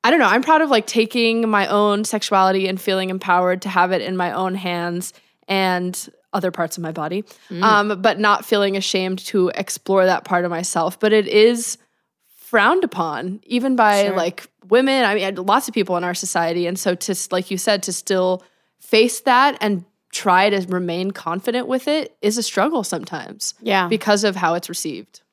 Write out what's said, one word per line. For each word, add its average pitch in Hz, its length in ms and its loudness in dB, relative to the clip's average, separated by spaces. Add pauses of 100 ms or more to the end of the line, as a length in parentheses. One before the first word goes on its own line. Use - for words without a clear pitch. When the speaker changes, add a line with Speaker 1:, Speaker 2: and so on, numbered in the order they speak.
Speaker 1:
I 233 60 2
don't 320 100 4
know, 240 80 6
I'm 220 140 4
proud 311 200 4
of, 294 100 2
like, 220 160 2
taking 226 640 0
my 202 180 2
own 208 360 2
sexuality 190 640 0
and 185 140 -4
feeling 190 300 -2
empowered 185 520 0
to 202 60 -4
have 180 220 2
it 170 100 0
in 185 160 -4
my 175 140 -2
own 185 240 -4
hands 175 580 -6 (340)
and 180 640 -2 (240)
other 185 180 -2
parts 170 260 -6
of 175 60 -8
my 160 80 -6
body, 165 320 -6 (280)
Speaker 2:
Mm. 180 120 -4
Speaker 1:
um, 208 380 2
but 190 180 2
not 208 240 2
feeling 202 320 0
ashamed 185 500 -4
to 185 240 0
explore 196 560 0
that 185 180 2
part 175 220 0
of 170 60 -4
myself. 170 480 -4
But 214 140 2
it 214 140 4
is 233 500 4 (600)
frowned 247 460 2
upon, 170 600 -6
even 247 320 -2
by 208 300 4
Speaker 2:
Sure. 196 100 -2
Speaker 1:
like, 175 320 -4 (200)
women. 254 380 4
I 202 100 2
mean, 196 200 -2
lots 202 320 0
of 226 80 -10
people 185 220 0
in 170 60 -2
our 180 120 -4
society. 175 500 -2
And 180 140 -4
so 180 160 0
to - 160 -8
s-, - 200 -6
like 185 200 -4
you 185 80 -4
said, 202 240 0
to 185 100 -6
still 185 480 -2 (380)
face 233 420 2
that 262 400 2
and 202 240 -2 (260)
try 190 380 2
to 196 200 0
remain 180 420 -4
confident 196 560 -6
with 254 220 -4
it 302 320 -4
is 214 160 0
a 226 60 -4
struggle 254 400 -2
sometimes 165 800 -10
Speaker 3:
Yeah. 190 280 0
Speaker 1:
because 208 340 0
of 196 140 0
how 170 160 0
it's 175 160 -6
received. 147 500 -12 (140)